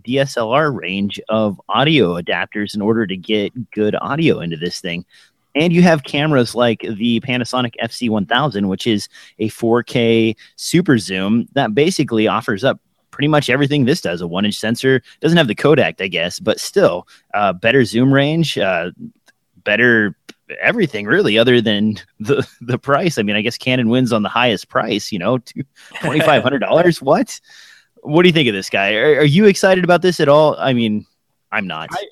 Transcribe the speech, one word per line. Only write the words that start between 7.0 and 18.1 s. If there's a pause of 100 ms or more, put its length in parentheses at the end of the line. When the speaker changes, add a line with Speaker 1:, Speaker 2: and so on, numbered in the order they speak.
Speaker 1:
Panasonic
F
C
one
thousand,
which
is (320)
a
four
K (220)
super
zoom
that
basically
offers
up (300)
pretty
much
everything
this
does.
A
one
inch
sensor, (200)
doesn't
have
the
Kodak,
I
guess,
but
still, (260)
uh,
better
zoom